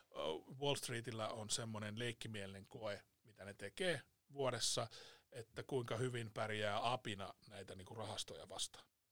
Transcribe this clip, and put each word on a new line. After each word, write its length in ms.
ö, 60
Wall 140
Streetillä 540
on 220
semmonen 480
leikkimielinen 680
koe, 360
mitä 200
ne 100
tekee 480
vuodessa, 540
että 300
kuinka 340
hyvin 340
pärjää 600
apina 420
näitä 260
niinku 200
rahastoja 540
vastaan. 360